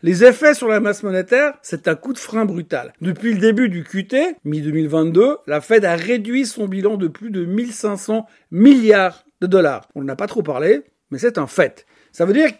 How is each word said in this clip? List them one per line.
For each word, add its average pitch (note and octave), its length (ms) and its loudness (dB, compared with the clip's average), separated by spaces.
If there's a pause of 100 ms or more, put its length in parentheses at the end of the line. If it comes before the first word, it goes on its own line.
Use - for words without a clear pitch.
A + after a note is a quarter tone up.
Les F3 200 2
effets B3+ 320 6
sur C4 140 -4
la G#3+ 100 2
masse G#3 240 -2
monétaire, G#3+ 600 0
c'est - 260 -6
un D#3+ 80 0
coup C4 160 -10
de - 60 -8
frein A3 260 -4
brutal. E3 560 -6
Depuis F#3 320 -4
le G3 80 -2
début A3 280 2
du F3 140 -8
Q F#3+ 240 -8
T, D#4 380 -2
mi D3+ 160 -6
deux D3+ 100 -6
mille D#3 180 -2
vingt-deux, E3 500 2 (100)
la D3 120 -4
Fed A3 240 2
a E3+ 120 0
réduit A#3 500 -2
son G#3+ 220 -8
bilan G3 300 -2
de F3+ 100 -2
plus G#3 220 -12
de F#3+ 140 -4
mille G#3+ 280 -4
cinq G#3 240 -6
cents A3 300 -6 (260)
milliards G#3 720 4 (160)
de F3+ 80 -4
dollars. D#3+ 460 2
On D3 80 -10
n'en C3+ 100 -8
a C3 40 -10
pas G3+ 120 -8
trop G#3 140 -6
parlé, D#3 400 0 (280)
mais C3+ 80 -10
c'est A#3 180 -2
un D3+ 100 -4
fait. - 380 -2 (280)
Ça E3+ 120 0
veut F#3+ 80 2
dire D4+ 160 4 (120)